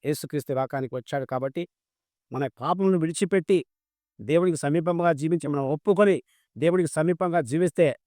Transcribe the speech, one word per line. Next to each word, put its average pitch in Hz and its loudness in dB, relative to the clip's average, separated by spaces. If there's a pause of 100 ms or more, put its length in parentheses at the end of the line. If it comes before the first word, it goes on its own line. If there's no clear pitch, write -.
యేసుక్రీస్తు 147 -4
ఈ - -2
లోకానికి 131 -4
వచ్చాడు. 131 -6
కాబట్టి 135 -4 (720)
మన 127 -4 (180)
పాపములను 185 2
విడిచిపెట్టి 175 0 (600)
దేవునికి 165 2
సమీపంగా 170 0
జీవించి, 156 -2
మనం 143 -2
ఒప్పుకొని 180 2 (400)
దేవునికి 170 2
సమీపంగా 170 0
జీవిస్తే, 160 2 (200)